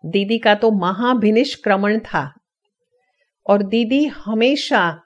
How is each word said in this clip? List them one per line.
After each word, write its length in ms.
दीदी 320
का 160
तो 160
महाभिनिष्क्रमण 1300
था 340
और 160
दीदी 420
हमेशा 1000